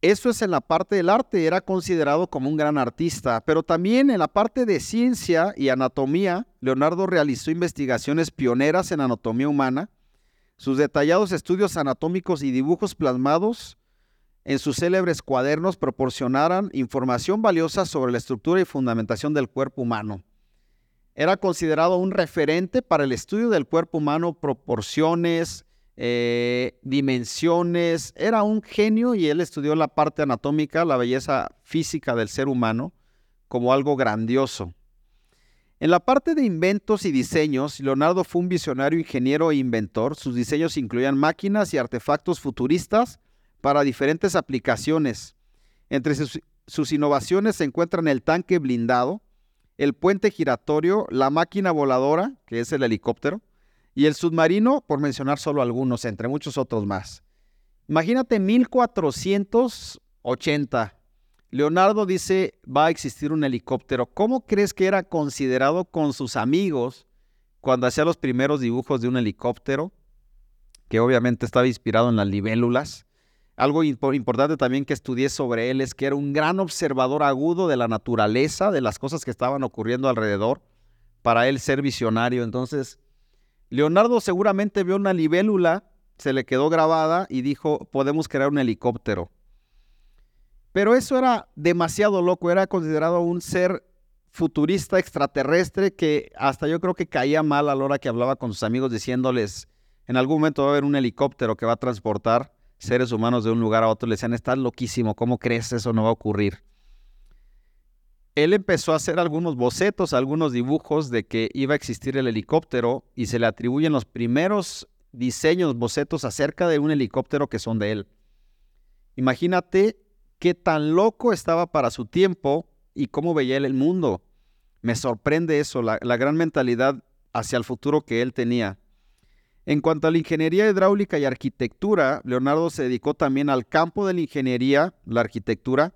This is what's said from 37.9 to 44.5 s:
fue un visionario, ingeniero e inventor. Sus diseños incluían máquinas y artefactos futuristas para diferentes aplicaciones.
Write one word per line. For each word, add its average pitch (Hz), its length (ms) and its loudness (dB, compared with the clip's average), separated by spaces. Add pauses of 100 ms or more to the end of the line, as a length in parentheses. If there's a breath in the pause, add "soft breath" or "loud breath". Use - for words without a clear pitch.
fue 175 160 -2
un 180 80 -4
visionario, 156 500 -2
ingeniero 151 520 0
e 151 40 2
inventor. 120 600 -2
Sus 123 180 -6
diseños 151 400 -2
incluían 131 420 0
máquinas 190 560 0
y 156 40 0
artefactos 147 640 -2
futuristas 151 800 -2 (400)
para 139 220 2
diferentes 151 520 0
aplicaciones. 131 1000 -2 (540)